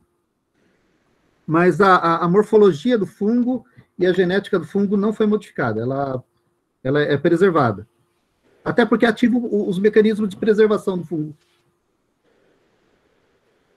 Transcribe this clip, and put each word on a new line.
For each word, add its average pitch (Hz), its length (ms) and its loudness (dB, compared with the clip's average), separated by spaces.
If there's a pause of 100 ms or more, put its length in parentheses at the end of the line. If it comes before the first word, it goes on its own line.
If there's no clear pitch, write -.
(1500)
Mas 170 340 0
a, 190 160 4
a, 170 300 0
a - 20 0
morfologia 208 680 2
do 214 80 -2
fungo 240 580 -4 (340)
e 180 100 0
a 185 60 2
genética 190 440 -2
do 160 80 -6
fungo 202 320 -2
não 208 160 0
foi 214 140 0
modificada, 139 540 -4
ela, 131 420 -6 (600)
ela 143 180 0
é 147 140 0
preservada. 160 720 0 (760)
Até 233 200 0
porque 220 200 0
ativa 233 320 2
o, 208 320 -4
os 180 80 -4
mecanismos 214 520 2
de 180 60 -14
preservação 208 600 0
do 170 80 -10
fungo. 151 320 -8 (2500)